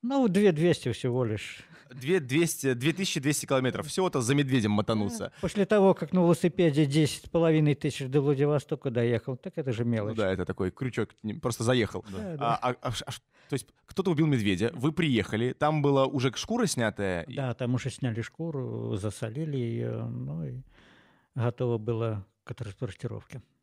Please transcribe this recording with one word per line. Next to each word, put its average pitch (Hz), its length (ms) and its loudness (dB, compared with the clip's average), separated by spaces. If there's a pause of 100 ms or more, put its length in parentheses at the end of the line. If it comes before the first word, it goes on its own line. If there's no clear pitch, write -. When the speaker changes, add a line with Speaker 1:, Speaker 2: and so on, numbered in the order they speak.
Speaker 1:
Ну, 254 260 2
две 196 240 6
двести 151 400 2
всего 127 320 0
лишь. - 400 -6 (260)
Speaker 2:
Две 143 300 0
двести, 135 540 0
две 131 180 0
тысячи 185 280 -2
двести 143 260 0
километров. 131 400 0
Всего-то 175 340 0
за 120 140 2
медведем 131 380 2
мотануться. 107 520 0
Speaker 1:
Да. - 160 -10
После 196 260 0
того, 196 280 6
как - 180 -6
на 185 80 4
велосипеде 165 640 4
десять 143 400 2
с - 20 -16
половиной 156 460 4
тысяч 143 340 -4
до 139 120 4
Владивостока 143 720 0
доехал, 120 460 0
так - 220 -12
это 135 140 -4
же 113 180 -2
Speaker 2:
Ну - 0 -
Speaker 1:
мелочь. 110 240 -2
Speaker 2:
да, 101 180 0
это 90 120 -2
такой 92 260 -2
крючок, 120 400 -4 (120)
не, 107 120 -4
просто 120 300 -4
заехал. 113 440 2
Speaker 3:
Да. 98 140 -10
Speaker 1:
Да, 175 140 -8
Speaker 2:
А, 117 200 0
Speaker 1:
да. - 20 -6 (120)
Speaker 2:
а, 123 120 -4
а 127 100 -4
ш-, - 140 -8
а - 40 -12
ш-, - 100 -12 (280)
то - 60 -6
есть 131 120 -4 (200)
кто-то 190 240 -2
убил 160 160 2
медведя, 107 480 2
вы 139 180 -2
приехали, 123 600 0
там 151 300 0
была 139 240 4
уже 131 300 0
шкура 226 300 -2
снятая? 101 560 -2
И - 120 -12
Speaker 1:
Да, 131 200 -2
там 123 200 -2
уже 123 160 -2
сняли 117 320 -4
шкуру, 117 760 -6
засолили 113 600 -6
её, 117 520 -4
ну 135 360 -8
и 131 180 -10 (720)
готово 120 440 -2
было 110 480 -4 (180)
к - 100 -12
транспортировке. 107 880 -12 (200)